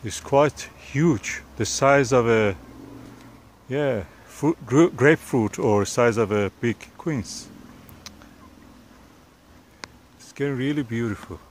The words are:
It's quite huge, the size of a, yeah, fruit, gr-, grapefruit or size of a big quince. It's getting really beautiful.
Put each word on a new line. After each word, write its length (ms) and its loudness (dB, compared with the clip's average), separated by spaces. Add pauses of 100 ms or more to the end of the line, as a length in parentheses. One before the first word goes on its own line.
It's 160 -10
quite 480 0 (240)
huge, 500 0 (140)
the 100 -4
size 460 2
of 160 4
a, 260 2 (1120)
yeah, 360 -4 (220)
fruit, 380 -2
gr-, 360 4
grapefruit 580 2
or 260 2
size 340 0
of 120 0
a 300 -2
big 160 -2 (200)
quince. 520 -8 (2750)
It's 120 -20
getting 240 -4
really 280 -2
beautiful. 560 -6 (100)